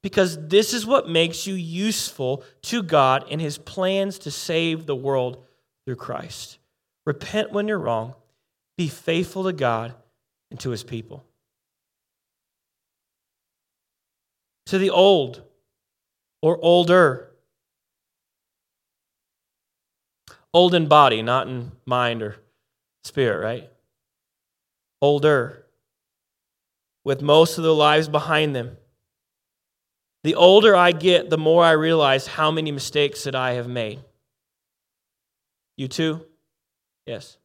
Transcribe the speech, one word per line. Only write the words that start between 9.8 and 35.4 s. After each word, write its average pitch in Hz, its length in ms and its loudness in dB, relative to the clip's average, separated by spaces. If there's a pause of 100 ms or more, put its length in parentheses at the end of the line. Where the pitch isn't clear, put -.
and 127 100 -18
to 131 100 -8
his 113 120 -8
people. 113 400 -16 (3500)
To 190 120 -2
the 185 120 0
old 170 520 4 (960)
or 165 220 0
older. 170 680 4 (3250)
Old 175 200 4
in 165 120 0
body, 143 340 6
not 120 280 -2
in 123 240 -12 (120)
mind 120 380 -4
or 104 140 -10 (680)
spirit, 107 400 -2
right? 113 260 -10 (1300)
Older, 143 640 0 (1400)
with 139 160 -4
most 156 380 4
of 165 60 -6
their 160 80 4
lives 151 360 2
behind 151 480 -2
them. 120 220 -10 (1500)
The 156 120 0
older 202 380 8
I 175 180 4
get, 175 360 0
the 156 80 -2
more 160 260 4
I 165 100 6
realize 151 540 2
how 156 240 -2
many 156 220 -4
mistakes 143 520 -4
that 135 100 -8
I 127 180 -4
have 123 160 -6
made. 120 320 -8 (1800)